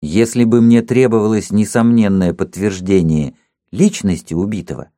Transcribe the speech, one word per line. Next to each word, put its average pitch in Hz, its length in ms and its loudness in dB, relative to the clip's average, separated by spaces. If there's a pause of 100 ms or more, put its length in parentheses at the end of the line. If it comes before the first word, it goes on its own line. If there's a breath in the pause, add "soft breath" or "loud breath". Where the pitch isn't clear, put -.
Если 113 440 0
бы 113 160 2
мне 117 200 4
требовалось 113 680 0
несомненное 104 800 0
подтверждение 92 1000 -2 (360)
личности 101 640 -2
убитого 87 640 -8